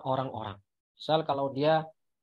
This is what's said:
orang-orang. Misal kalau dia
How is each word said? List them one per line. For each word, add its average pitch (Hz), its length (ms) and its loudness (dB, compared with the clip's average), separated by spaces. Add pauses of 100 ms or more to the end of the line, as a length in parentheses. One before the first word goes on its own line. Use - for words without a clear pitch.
orang-orang. 127 560 -4 (320)
Misal 156 320 0
kalau 139 240 0
dia 151 320 4 (400)